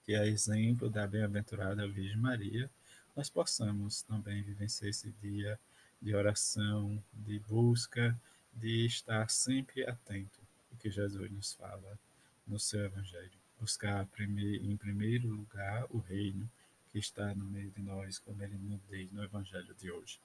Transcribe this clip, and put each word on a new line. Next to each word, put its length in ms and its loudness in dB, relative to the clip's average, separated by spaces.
Que, 120 2
a 100 6
exemplo 640 4
da 180 0
bem-aventurada 800 0
Virgem 300 -2
Maria, 520 0
nós 140 -4
possamos 760 0
também 400 -2
vivenciar 460 -4
esse 220 -4
dia 380 -2
de 160 0
oração, 960 2
de 280 -6
busca, 800 6
de 320 2
estar 440 2
sempre 560 2
atento 540 -6
ao 60 -16
que 140 0
Jesus 400 0
nos 220 -6
fala 460 -12
no 140 -2
seu 260 0
Evangelho. 460 -8
Buscar 480 0
prime-, 500 0
em 200 0
primeiro 500 0
lugar 640 -4
o 80 -2
reino 520 -2
que 80 -2
está 340 -4
no 120 -4
meio 260 -6
de 100 -10
nós, 380 -6
como 240 -10
ele 140 -8
nos 300 -6
diz 240 -8
no 120 -6
Evangelho 500 -8
de 180 -10
hoje. 320 -12